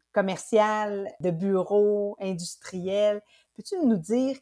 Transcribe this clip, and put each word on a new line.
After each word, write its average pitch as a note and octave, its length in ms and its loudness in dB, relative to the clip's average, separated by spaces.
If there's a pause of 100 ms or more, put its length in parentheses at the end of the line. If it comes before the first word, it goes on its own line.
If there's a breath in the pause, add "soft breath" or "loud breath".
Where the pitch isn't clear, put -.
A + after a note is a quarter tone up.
(120)
commercial, G#3 1080 0
de F3+ 100 -2
bureaux, G3+ 880 2
industriels. F#3+ 1000 -2 (320 soft breath)
Peux-tu - 220 -10 (100)
nous A3+ 120 4
dire B3+ 440 -2